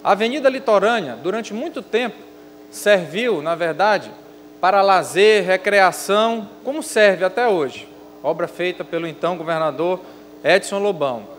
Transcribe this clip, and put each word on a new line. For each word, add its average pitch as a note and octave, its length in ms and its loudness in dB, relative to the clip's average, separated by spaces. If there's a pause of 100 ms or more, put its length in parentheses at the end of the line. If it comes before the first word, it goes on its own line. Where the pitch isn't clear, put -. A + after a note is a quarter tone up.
A F#3+ 100 4
Avenida B3 360 0
Litorânea, G#3+ 720 0
durante G3+ 320 -6
muito C#4 300 -8
tempo, A#3 320 -4 (560)
serviu, F#3+ 720 0
na E3 100 -2
verdade, E3+ 560 0 (500)
para G3 220 4
lazer, F#3+ 640 4
recreação, G3+ 1040 2 (140)
como D4 180 -6
serve G3 420 2
até F#3+ 240 0
hoje. D#3+ 400 -2 (360)
Obra E3 240 -2
feita F3+ 360 -6
pelo E3 220 -6
então E3 320 -4
governador D#3+ 600 -2 (440)
Edson F#3+ 360 0
Lobão. C#3+ 480 -4 (120)